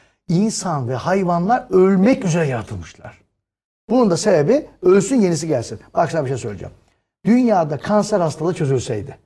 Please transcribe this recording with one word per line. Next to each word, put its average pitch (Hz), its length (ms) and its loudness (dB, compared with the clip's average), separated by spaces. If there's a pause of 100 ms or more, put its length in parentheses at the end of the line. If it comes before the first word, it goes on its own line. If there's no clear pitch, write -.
(300)
İnsan 165 600 -2
ve 131 60 -4
hayvanlar 180 720 0
ölmek 196 560 4
üzere 165 220 0
yaratılmışlar. 104 720 -10 (720)
Bunun 233 220 2
da 165 60 2
sebebi 196 480 2 (160)
ölsün 196 400 4
yenisi 165 260 0
gelsin. 117 320 -4 (140)
Bak 170 180 0
sana 160 120 -2
bir 127 60 -6
şey 135 80 -4
söyleyeceğim. 101 360 -12 (520)
Dünyada 196 520 2
kanser 208 420 0
hastalığı 160 340 -2
çözülseydi, 131 720 -4